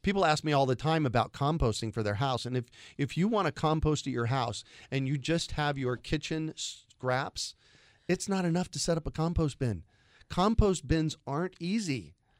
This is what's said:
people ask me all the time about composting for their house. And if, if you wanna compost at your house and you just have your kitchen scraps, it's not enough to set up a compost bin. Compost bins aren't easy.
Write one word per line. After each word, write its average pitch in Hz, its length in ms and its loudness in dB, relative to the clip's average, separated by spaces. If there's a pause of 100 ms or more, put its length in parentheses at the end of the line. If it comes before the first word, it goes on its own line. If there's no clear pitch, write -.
people 196 220 2
ask 156 200 4
me 151 100 2
all 139 140 6
the 127 80 2
time 156 300 2
about 110 280 0
composting 135 600 0
for 113 100 -4
their 104 120 0
house. 127 300 0
And 123 100 -4
if, 123 100 0 (320)
if 139 200 -2
you 185 100 2
wanna 202 240 2
compost 156 540 2
at 135 80 -4
your 117 140 -2
house 117 360 -2 (280)
and 135 160 -2
you 143 100 0
just 160 360 -2
have 147 240 0
your 123 200 -2
kitchen 156 580 -4
scraps, - 1000 -4 (520)
it's 185 220 0
not 190 160 0
enough 170 260 0
to 143 80 -8
set 165 180 0
up 160 100 -6
a - 40 -6
compost 160 460 0
bin. 104 260 -2 (460)
Compost 190 580 2
bins 160 280 2 (100)
aren't 165 340 -4
easy. 165 540 -4 (260)